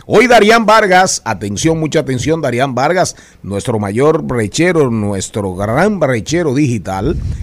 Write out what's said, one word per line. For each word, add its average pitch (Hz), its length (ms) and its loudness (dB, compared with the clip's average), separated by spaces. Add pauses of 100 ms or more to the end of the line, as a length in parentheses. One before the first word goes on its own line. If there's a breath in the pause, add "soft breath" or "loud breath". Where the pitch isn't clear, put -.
Hoy 233 200 4
Darían 226 380 4
Vargas, 190 580 4
atención, 160 560 -2
mucha 156 200 -2
atención, 139 420 -2
Darían 127 340 -2
Vargas, 156 400 0 (280 loud breath)
nuestro 101 360 -4
mayor 131 440 0
brechero, 143 680 0
nuestro 101 640 -4
gran 143 440 0
brechero 135 560 -2
digital, 117 600 -2 (280 loud breath)